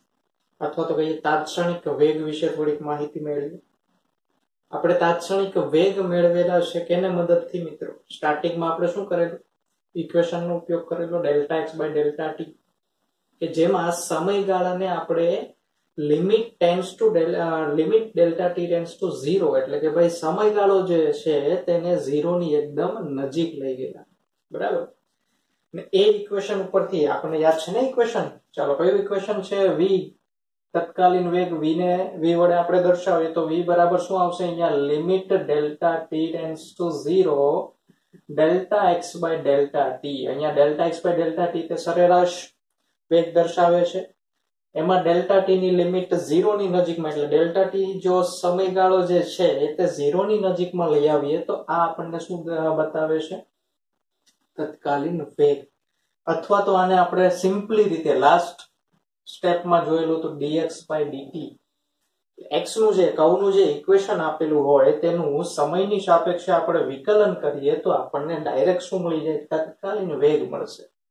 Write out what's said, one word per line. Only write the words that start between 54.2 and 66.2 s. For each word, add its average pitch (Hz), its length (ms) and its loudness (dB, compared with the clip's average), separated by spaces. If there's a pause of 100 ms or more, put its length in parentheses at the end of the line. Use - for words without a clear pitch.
તત્કાલીન 151 680 -4
વેગ. 143 440 0 (580)
અથવા 170 360 2
તો 196 120 2
આને 185 240 4
આપણે 180 300 4
simply 202 560 0
રીતે 160 300 0
last 151 460 2 (640)
સ્ટેપમાં 170 600 0
જોયેલું 160 360 0
તો 147 140 -8
ડી 147 220 -4
એક્સ - 340 -4
by 156 120 -2
ડી 139 260 -8
ટી. 143 300 -14 (920)
એક્સ - 260 -4
નું 214 160 4
જે, 175 180 4
કર્વનું 185 420 4
જે 190 100 6
equation 190 580 2
આપેલું 151 420 0
હોય 143 360 6
તેનું 165 460 -2
સમયની 185 540 -2
સાપેક્ષે 175 520 2